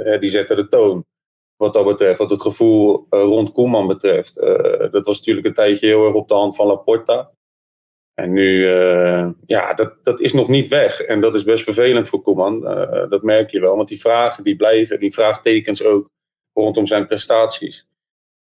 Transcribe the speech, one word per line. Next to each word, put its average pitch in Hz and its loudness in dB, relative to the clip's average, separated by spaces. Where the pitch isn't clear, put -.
hè, 107 0
die 98 -4
zetten 101 -2
de 101 -2
toon 101 2
wat 104 -2
dat 101 2
betreft, 101 2
wat 104 -2
het 101 -2
gevoel, 107 2
eh, 101 2
rond 104 0
Koeman 120 0
betreft. 95 -2
Eh, - 0
dat 101 -2
was 104 -2
natuurlijk 107 -2
een 101 -2
tijdje 104 0
heel 107 4
erg 104 2
op 107 -2
de 104 0
hand 101 0
van 104 0
Laporta. 113 -2
En 90 -6
nu, 95 2
eh, 90 2
ja, 101 -2
dat, 110 -4
dat 123 -4
is - -2
nog 120 0
niet 135 0
weg. 143 0
En 107 -2
dat 107 2
is 101 -2
best 113 0
vervelend 120 0
voor 95 -6
Koeman. 98 -2
Eh, 98 -4
dat 101 -2
merk 110 2
je 98 -4
wel, 92 2
want 104 -2
die 104 -12
vragen 117 -2
die 101 -2
blijven, 107 0
die 101 -4
vraagtekens 107 -2
ook 104 0
rondom 107 -2
zijn 104 -2
prestaties. - -2